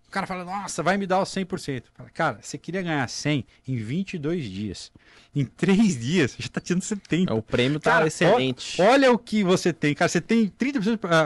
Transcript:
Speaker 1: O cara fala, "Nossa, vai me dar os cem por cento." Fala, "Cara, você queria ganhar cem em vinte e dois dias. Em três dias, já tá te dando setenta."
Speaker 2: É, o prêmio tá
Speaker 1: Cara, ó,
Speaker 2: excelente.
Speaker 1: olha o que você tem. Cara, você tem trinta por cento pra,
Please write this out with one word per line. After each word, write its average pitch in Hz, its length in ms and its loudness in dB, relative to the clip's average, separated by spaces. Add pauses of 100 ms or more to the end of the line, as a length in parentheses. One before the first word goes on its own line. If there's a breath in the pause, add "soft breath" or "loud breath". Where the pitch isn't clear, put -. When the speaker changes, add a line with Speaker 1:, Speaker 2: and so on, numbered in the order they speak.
Speaker 1:
O - 40 -20
cara 190 160 -4
fala, 180 160 -8
"Nossa, 180 400 -8
vai 175 140 2
me 196 100 -4
dar 185 140 2
os 185 80 -2
cem 190 160 -4
por 180 160 -8
cento." 131 340 -8
Fala, 120 140 -20
"Cara, 139 320 -4
você - 160 -14
queria 170 240 -8
ganhar 156 280 -2
cem 147 360 -4 (220 soft breath)
em 131 100 -4
vinte 131 380 -6
e 185 40 -6
dois 156 260 -4
dias. 98 460 -8 (440 soft breath)
Em 143 100 0
três 185 540 2
dias, 135 400 0
já - 100 -8
tá - 120 -8
te - 120 -4
dando 180 100 0
setenta." 185 500 -2
Speaker 2:
É, 110 40 0
o 110 60 -2
prêmio 127 360 0
tá - 120 -2
Speaker 1:
Cara, 160 140 4
ó, - 20 2
Speaker 2:
excelente. 156 760 0
Speaker 1:
olha 254 320 6
o 226 60 4
que 214 260 0
você 180 260 2
tem. 147 240 0
Cara, 170 140 0
você 175 120 0
tem 226 280 2
trinta 277 300 -4
por 185 60 -2
cento 220 140 0
pra, 170 280 2